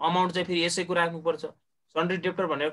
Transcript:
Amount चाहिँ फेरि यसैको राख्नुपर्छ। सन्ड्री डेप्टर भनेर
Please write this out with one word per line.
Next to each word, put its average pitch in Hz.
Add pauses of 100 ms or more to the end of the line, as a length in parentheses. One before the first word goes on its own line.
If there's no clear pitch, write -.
Amount 180
चाहिँ 180
फेरि 170
यसैको 175
राख्नुपर्छ। 170 (500)
सन्ड्री 175
डेप्टर 180
भनेर 147